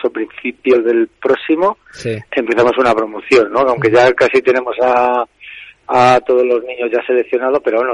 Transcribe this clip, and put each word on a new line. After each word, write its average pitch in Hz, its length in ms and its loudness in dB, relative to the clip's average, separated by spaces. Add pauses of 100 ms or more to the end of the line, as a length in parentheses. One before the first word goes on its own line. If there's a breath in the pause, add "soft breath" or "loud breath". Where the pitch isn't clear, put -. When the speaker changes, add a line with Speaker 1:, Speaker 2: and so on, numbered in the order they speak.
Speaker 1:
o 123 60 -2
principios 120 760 -2
del 117 240 0 (140)
próximo, 160 560 0 (140)
Speaker 2:
Sí. 113 240 -8 (160)
Speaker 1:
empezamos 117 460 0
una 120 160 2
promoción, 107 560 0
¿no? 113 100 -2
Aunque 123 300 0
ya 123 220 4
casi 127 300 0
tenemos 127 400 -2
a, 123 420 0 (680 loud breath)
a 127 340 4
todos 123 200 2
los 120 180 0
niños 123 280 -6
ya 120 140 0
seleccionados, 127 580 -2
pero 113 140 0
bueno, 123 160 -2